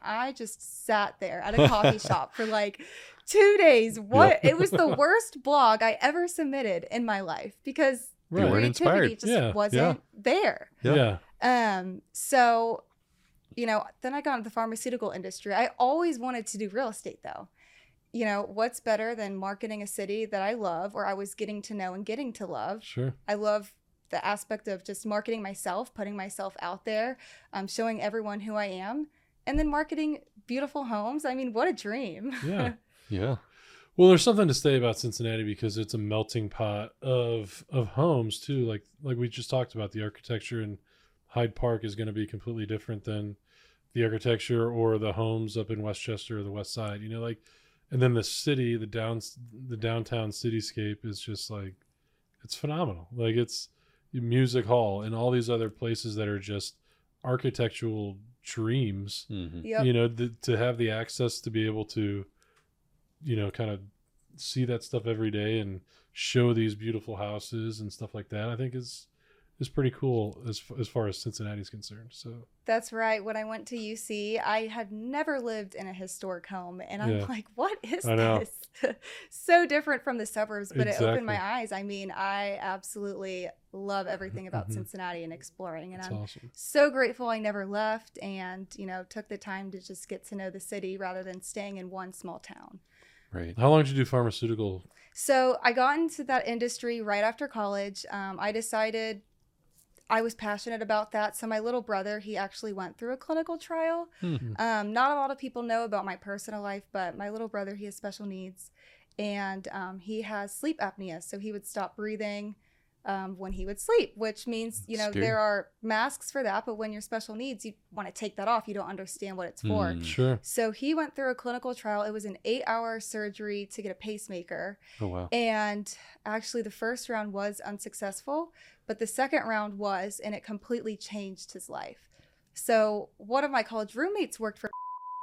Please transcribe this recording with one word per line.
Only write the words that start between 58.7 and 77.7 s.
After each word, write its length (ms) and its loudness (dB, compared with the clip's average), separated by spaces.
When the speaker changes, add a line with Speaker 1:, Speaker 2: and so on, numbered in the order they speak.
Speaker 2:
Mm-hmm. 360 -8
Speaker 1:
Yep. 180 2
Speaker 3:
You 80 6
know, 160 6
the, 340 -4
to 140 2
have 220 2
the 120 2
access 500 -2
to 100 -8
be 160 2
able 200 -2
to, 380 0
you 140 0
know, 140 0
kind 200 -4
of 100 -4
see 280 -2
that 200 0
stuff 220 -4
every 240 0
day 280 2
and 220 -4
show 400 4
these 220 2
beautiful 420 -4
houses 640 -6
and 120 -8
stuff 220 -12
like 160 -10
that, 180 -4
I 80 -4
think 180 -4
is, 320 -10
is 80 -4
pretty 220 2
cool 580 0
as 120 -6
f-, 80 -8
as 100 -2
far 200 0
as 100 -4
Cincinnati's 500 -8
concerned. 420 -16
So 360 -16
Speaker 1:
That's 280 0
right. 320 0
When 120 -4
I 80 -4
went 240 -10
to 80 -8
U 200 -6
C, 420 -4
I 300 0
had 240 -8
never 480 -4
lived 340 -6
in 140 -10
a 40 -10
historic 540 -10
home, 400 -10
and 160 -8
I'm 160 2
Speaker 3:
Yeah. 100 -4
Speaker 1:
like, 180 -8
"What 260 0